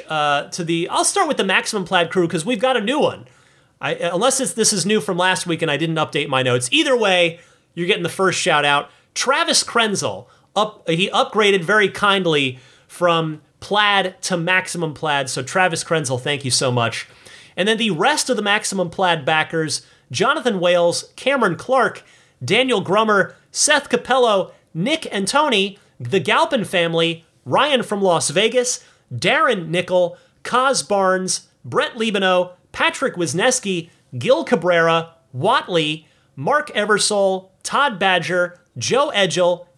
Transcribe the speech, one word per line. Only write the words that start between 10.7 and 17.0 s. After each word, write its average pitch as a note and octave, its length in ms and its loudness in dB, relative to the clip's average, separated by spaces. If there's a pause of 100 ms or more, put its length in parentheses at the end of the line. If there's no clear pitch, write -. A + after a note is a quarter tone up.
he F3 200 0
upgraded G3+ 540 2
very G3+ 260 2
kindly E3+ 680 0 (300)
from D#3+ 540 -2 (180)
Plaid G3+ 640 0
to F#3 160 -2
Maximum F3 560 -2
Plaid. C#3 360 -2
So C3+ 140 -6
Travis E3 400 0
Krenzel, C3+ 360 -2
thank C#3+ 260 -4
you B2 60 -2
so C3 200 0
much. A#2 360 -2 (480)